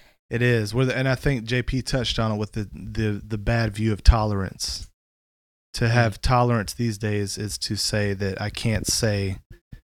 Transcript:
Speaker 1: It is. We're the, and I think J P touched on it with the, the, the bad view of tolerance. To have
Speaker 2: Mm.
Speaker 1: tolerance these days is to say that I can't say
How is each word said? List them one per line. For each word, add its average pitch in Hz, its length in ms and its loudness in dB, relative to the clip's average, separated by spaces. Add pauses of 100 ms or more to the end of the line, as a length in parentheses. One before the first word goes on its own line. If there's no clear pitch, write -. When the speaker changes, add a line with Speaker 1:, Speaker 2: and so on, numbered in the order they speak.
(320)
Speaker 1:
It 117 120 0
is. 113 320 2
We're 131 100 4
the, 127 120 0
and 131 120 0
I 131 60 2
think 127 300 0
J 120 180 0
P 131 180 -2
touched - 380 -2
on 113 120 2
it 104 60 -2
with 107 140 -4
the, 104 200 -6
the, 104 540 -2
the 107 140 -4
bad 113 340 0
view 110 200 0
of 98 100 -4
tolerance. 107 840 2 (840)
To 117 160 0
have 117 300 4
Speaker 2:
Mm. - 20 -12
Speaker 1:
tolerance 120 520 4
these 113 260 -2
days 104 380 -2
is 107 220 -6
to - 160 -4
say 104 380 0
that 95 260 -2
I 101 120 -4
can't - 340 -2
say 101 540 0 (460)